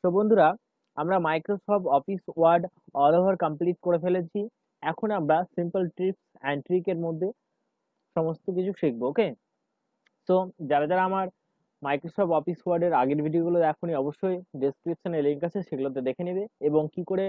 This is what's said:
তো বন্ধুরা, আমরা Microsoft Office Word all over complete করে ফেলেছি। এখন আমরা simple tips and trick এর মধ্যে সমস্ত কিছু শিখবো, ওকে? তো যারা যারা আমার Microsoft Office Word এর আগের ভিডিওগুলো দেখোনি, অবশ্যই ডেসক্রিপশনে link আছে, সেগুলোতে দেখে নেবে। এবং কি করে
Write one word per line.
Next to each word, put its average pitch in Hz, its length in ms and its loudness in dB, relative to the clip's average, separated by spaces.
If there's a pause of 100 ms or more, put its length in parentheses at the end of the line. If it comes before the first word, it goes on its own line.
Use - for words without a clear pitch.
তো 185 60 0 (100)
বন্ধুরা, 208 300 6 (540)
আমরা 180 160 0 (120)
Microsoft 185 560 -2 (120)
Office 185 280 -4 (160)
Word 170 220 6 (380)
all 147 180 6
over 190 140 2 (100)
complete 170 420 -2
করে 175 180 2
ফেলেছি। 180 360 -2 (520)
এখন 208 180 -4 (100)
আমরা 156 180 2 (180)
simple 175 320 -2 (100)
tips 185 260 -4 (260)
and 143 180 -2
trick 180 260 0
এর 165 120 -4
মধ্যে 165 220 -4 (880)
সমস্ত 160 300 -2 (120)
কিছু 185 140 -2 (100)
শিখবো, 123 300 -2
ওকে? 202 160 0 (1000)
তো 185 80 4 (340)
যারা 147 220 2
যারা 185 180 2
আমার 190 160 -2 (600)
Microsoft 170 520 -2
Office 156 280 -6
Word 170 200 0
এর 165 140 2
আগের 139 240 2
ভিডিওগুলো 170 320 0 (100)
দেখোনি, 165 340 -2
অবশ্যই 175 360 -4 (240)
ডেসক্রিপশনে 160 680 -4
link 147 200 0
আছে, 180 200 -4
সেগুলোতে 135 400 -4
দেখে 131 220 -4
নেবে। 190 140 -2 (240)
এবং 151 160 4 (100)
কি 180 160 -6
করে 190 200 0